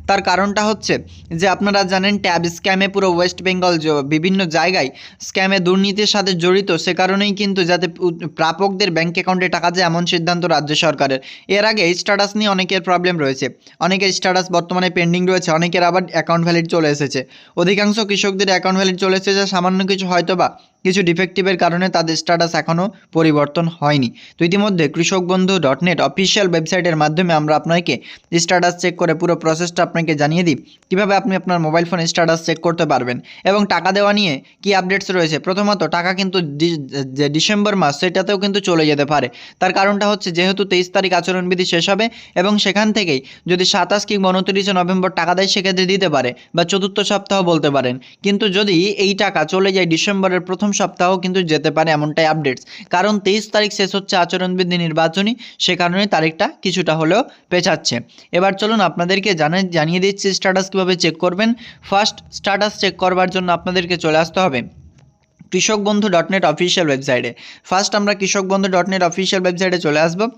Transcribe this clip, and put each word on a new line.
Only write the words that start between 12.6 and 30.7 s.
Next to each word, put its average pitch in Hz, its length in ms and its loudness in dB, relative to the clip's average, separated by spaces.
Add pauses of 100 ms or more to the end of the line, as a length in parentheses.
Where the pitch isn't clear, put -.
প্রবলেম 180 360 0
রয়েছে, 135 300 -2 (320)
অনেকের 190 320 0
স্ট্যাটাস 185 400 0
বর্তমানে 180 380 0
পেন্ডিং 175 360 0
রয়েছে, 185 240 0
অনেকের 170 320 2
আবার 175 280 4
অ্যাকাউন্ট 165 320 0
ভ্যালিড 170 260 2
চলে 165 200 2
এসেছে। 143 380 -2 (300)
অধিকাংশ 202 440 2
কৃষকদের 196 480 0
অ্যাকাউন্ট 185 280 2
ভ্যালিড 190 200 0
চলে 190 200 2
এসেছে, 196 300 0
সামান্য 185 400 0
কিছু 190 200 -2
হয়তোবা 175 520 0 (260)
কিছু 185 180 2
ডিফেক্টিভের 180 540 0
কারণে 175 320 0
তাদের 165 280 0
স্ট্যাটাস 170 380 0
এখনও 165 360 -2 (220)
পরিবর্তন 156 560 2
হয়নি। 143 420 0 (280)
তো 165 60 0
ইতিমধ্যে 185 440 2
কৃষক 170 320 0
বন্ধু 185 380 2
ডট 139 240 0
নেট 175 180 0
অফিসিয়াল 185 500 0
ওয়েবসাইটের 170 460 0
মাধ্যমে 156 380 2
আমরা 151 220 2
আপনাকে 160 440 0 (380)
স্ট্যাটাস 175 420 0
চেক 175 160 -2
করে 170 180 2
পুরো 170 220 0
প্রসেসটা 165 460 -2
আপনাকে 165 320 -2
জানিয়ে 151 280 0
দিই, 165 120 2 (360)